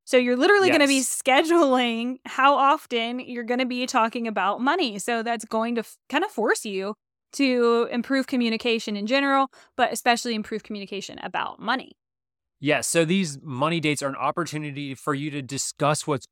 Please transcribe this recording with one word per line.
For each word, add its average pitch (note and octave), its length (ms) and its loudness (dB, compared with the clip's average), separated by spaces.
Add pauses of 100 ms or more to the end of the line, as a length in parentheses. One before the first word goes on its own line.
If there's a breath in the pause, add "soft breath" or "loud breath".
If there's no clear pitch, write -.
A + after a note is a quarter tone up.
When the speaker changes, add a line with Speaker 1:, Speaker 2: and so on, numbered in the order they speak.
Speaker 1:
So C4 140 4
you're B3 180 4
literally F#4+ 340 6
gonna D4+ 160 6
be C#4 100 2
Speaker 2:
Yes. - 260 -2
Speaker 1:
scheduling B3+ 1040 2
how C4+ 280 4
often B3+ 640 0
you're A#3+ 240 -10
gonna B3 200 0
be B3 220 -2
talking A#3 420 0
about G3+ 320 -2
money. C4 380 0
So A#3 240 -2
that's A#3 240 -6
going A3+ 300 -2
to A#3 40 -2
f-, - 160 -14 (140)
kind D4+ 140 0
of G#4+ 60 -4
force B3 360 0
you G3 300 -6 (360)
to A#3+ 580 2
improve C4 360 -2
communication A3+ 720 -2
in G3+ 100 -6
general, C4+ 440 0 (260 soft breath)
but B3 140 2
especially A#3 440 0
improve G#3+ 280 -6
communication G3 580 -12
about - 380 -6
money. A#3+ 340 -6 (680)
Speaker 2:
Yes, C#3+ 260 2
so E3 180 2
these E3 380 0
money D#3+ 380 -2
dates D3 220 -2
are C#3+ 60 -4
an C3+ 60 -6
opportunity D3 800 -6
for D3+ 180 -6
you C#3+ 200 -4
to C#3+ 100 -6
discuss C3+ 640 -2
what's D3 240 -2